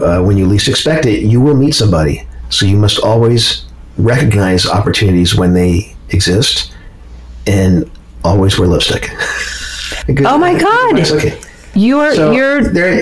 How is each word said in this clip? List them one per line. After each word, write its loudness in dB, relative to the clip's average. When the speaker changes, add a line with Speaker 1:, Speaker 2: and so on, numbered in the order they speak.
Speaker 1:
Uh, 0
when 2
you 2
least 0
expect 0
it, 0
you 2
will 4
meet 2
somebody. 0
So -2
you 2
must 2
always 2
recognize 2
opportunities 0
when 2
they 0
exist -2
and 2
always 0
wear 0
lipstick. -2
<laughs> -10
Good, 0
Speaker 2:
Oh 2
my 2
Speaker 1:
good 0
Speaker 2:
God. 2
Speaker 1:
advice. 0
Okay. -2
Speaker 2:
You 2
are, 2
Speaker 1:
So, 2
Speaker 2:
you're, 2
Speaker 1:
there, 0